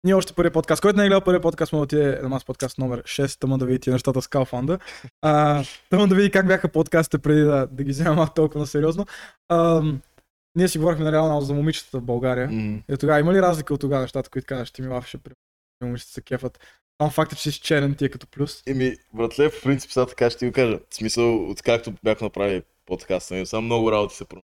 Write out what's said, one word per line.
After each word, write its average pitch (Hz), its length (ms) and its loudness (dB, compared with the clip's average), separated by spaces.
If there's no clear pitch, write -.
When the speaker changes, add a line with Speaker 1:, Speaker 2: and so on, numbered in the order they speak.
Speaker 1:
ние 190 100 4
още 185 180 0
първият 170 220 0
подкаст. 160 280 0
Който 202 160 4
не 208 60 4
е 196 40 4
гледал 196 120 6
първият 180 220 2
подкаст, 160 300 -2
може 147 160 0
да 151 80 0
отиде 143 260 0
на 131 60 -6
Мас 131 160 -6
подкаст - 340 -8
номер 127 280 -4
шест, - 340 -4
тъмън 135 180 0
да 127 80 -2
видите 131 240 0
нещата 127 320 0
с - 60 -10
Калфанда. 135 500 -2
А, 147 420 4
тъмън 202 180 4
да 190 60 6
види 202 160 6
как 196 160 4
бяха 185 220 2
подкастите 160 500 0
преди 151 220 4
да, 143 260 2
да 135 180 -8
ги 135 60 -4
взема 151 240 0
малко 156 200 2
толкова 151 260 0
на 135 60 -4
сериозно. 165 400 0
А, 165 340 4
ние 180 120 4
си 170 100 -2
говорихме, 160 260 2
нали, 156 100 0
реално 156 260 2
за 139 140 -4
момичетата 147 440 -2
в 120 40 -6
България. 123 460 -2
Speaker 2:
Мгм. 107 280 -4
Speaker 1:
И 139 60 -2
тогава 147 240 2
има 165 120 2
ли 190 100 4
разлика 156 320 0
от 143 60 -6
тогава 135 220 0
нещата, 127 280 -6
които - 160 -8
казваш, 123 240 -8
ти - 120 -14
ми 131 60 -8
лафеше 123 300 -10
при - 120 -20
момичетата 120 320 -10
се - 80 -12
кефат? 127 380 -8
Само 151 80 2
факта, 156 260 -2
че - 160 -4
си - 80 -10
черен, 143 340 0
ти 143 100 -2
е 135 40 0
като - 180 -10
плюс. - 400 -6
Speaker 2:
Еми, 127 300 -2
братле, 117 360 2
в - 120 -18
принцип, 131 280 0
сега 127 160 2
така 120 240 0
ще - 80 -12
ти 123 80 -2
го 120 60 -2
кажа. 117 260 0
В - 40 -16
смисъл, 110 560 0
откакто 117 420 -2
бях 110 160 0
направили 98 420 -4
подкаста, 90 480 -6
нали, 92 120 -6
сега 110 140 -4
много 113 320 0
работи 104 240 -2
се 98 80 -16
променят. 92 300 -20